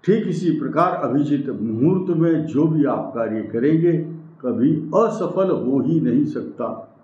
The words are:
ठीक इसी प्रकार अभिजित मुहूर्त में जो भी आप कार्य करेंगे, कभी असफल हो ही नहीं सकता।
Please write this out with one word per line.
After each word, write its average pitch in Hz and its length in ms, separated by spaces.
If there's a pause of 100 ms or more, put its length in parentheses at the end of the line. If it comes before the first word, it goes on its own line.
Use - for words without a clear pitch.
ठीक 208 240
इसी 165 220
प्रकार 151 420
अभिजित 139 560
मुहूर्त 127 680
में 165 300
जो 143 200
भी 156 180
आप 117 300
कार्य 110 280
करेंगे, 160 500 (480)
कभी 123 320 (220)
असफल 190 560
हो 135 300
ही 160 200
नहीं 127 240
सकता। - 800